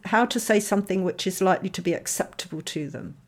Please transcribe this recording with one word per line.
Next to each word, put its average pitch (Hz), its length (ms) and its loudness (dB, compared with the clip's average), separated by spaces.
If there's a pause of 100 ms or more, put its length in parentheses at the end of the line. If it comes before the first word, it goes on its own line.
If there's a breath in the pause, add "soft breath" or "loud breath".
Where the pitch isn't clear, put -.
how 226 200 4
to 240 140 -2
say 214 200 4
something 202 440 0
which - 220 -2
is 185 160 -2
likely 190 280 4
to 180 120 -6
be 175 120 0
acceptable - 680 -6
to 147 300 -6
them. - 240 -12 (120)